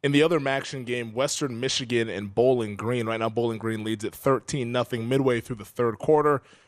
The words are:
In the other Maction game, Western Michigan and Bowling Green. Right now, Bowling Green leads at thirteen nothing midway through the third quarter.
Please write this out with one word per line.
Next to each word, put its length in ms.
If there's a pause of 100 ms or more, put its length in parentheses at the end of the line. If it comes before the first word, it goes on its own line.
In 100
the 100
other 200
Maction 420
game, 300
Western 480
Michigan 480
and 260
Bowling 400
Green. 320
Right 140
now, 80
Bowling 280
Green 280
leads 180
at 100
thirteen 560
nothing 380
midway 320
through 160
the 80
third 340
quarter. 440 (260)